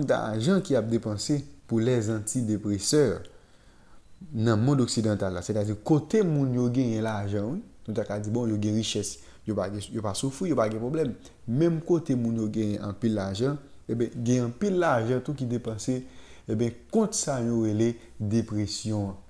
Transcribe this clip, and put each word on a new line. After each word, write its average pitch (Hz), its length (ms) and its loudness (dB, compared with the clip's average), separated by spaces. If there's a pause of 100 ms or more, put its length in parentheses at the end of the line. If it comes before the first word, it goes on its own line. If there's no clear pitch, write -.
dajan 117 560 2
ki 135 160 2
ap 110 120 0
depanse 113 500 0 (260)
pou 113 160 2
lè 123 140 4 (160)
antidepresè 107 880 0 (1400)
nan 110 240 4
monn 131 240 4
oksidantal 101 500 0
la. 90 80 -6
Se 104 140 -2
ta 104 100 0
di, 107 80 -2
kote 156 520 2
moun 139 280 0
yo 123 160 2
genyen 117 320 0
lajan, 104 460 -2
wi, 175 100 -6 (280)
nou 110 100 -4
ta 104 100 -2
ka 104 140 -4
di, 107 100 -4
bon, 120 160 0
yo 107 140 0
genyen 107 180 2
richès, 104 380 -4 (300)
yo 104 100 -2
pa 92 160 0
gen, 104 180 -8
yo 110 140 -4
pa 98 100 -2
soufri, 156 380 -2
yo 120 60 2
pa 110 120 2
gen 110 120 -4
pwoblèm. 143 280 0 (380)
Menm 160 380 4
kote 147 280 2
moun 117 240 0
yo 107 140 0
genyen 107 340 -2
anpil 107 300 0
lajan, 101 400 0 (320)
e 117 80 -2
ben, 117 160 -2
genyen 120 380 2
anpil 190 280 0
lajan 127 460 2
tou 147 100 -4
ki 127 160 -4
depanse, 120 460 -2 (480)
e 110 100 -2
ben, 117 220 0 (160)
kont 214 240 2
sa 135 260 -2
yo 117 220 2
rele 113 300 2 (260)
depresyon. 104 960 -2 (120)